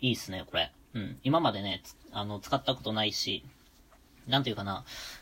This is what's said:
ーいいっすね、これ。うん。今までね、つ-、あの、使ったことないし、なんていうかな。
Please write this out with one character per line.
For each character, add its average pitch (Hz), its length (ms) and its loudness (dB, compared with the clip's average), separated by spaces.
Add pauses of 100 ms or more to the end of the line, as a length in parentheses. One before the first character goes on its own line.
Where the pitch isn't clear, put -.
ー 127 60 4
い 120 40 6
い - 20 2
っ - 20 2
す - 160 -6
ね、 92 160 -4
こ - 100 -2
れ。 - 140 2 (220)
う 117 60 -2
ん。 - 240 -6
今 135 160 6
ま 104 120 6
で 98 100 -4
ね、 98 220 -4
つ-、 - 120 -18 (160)
あ 101 140 -4
の、 104 140 -4
使 - 160 0
っ 135 80 -2
た 135 100 2
こ - 80 -6
と 107 100 -4
な 107 140 2
い 104 60 2
し、 - 340 -2 (840)
な 135 120 4
ん 139 40 4
て 127 60 0
い 110 40 0
う - 20 -2
か 98 80 -4
な。 98 200 -2 (380)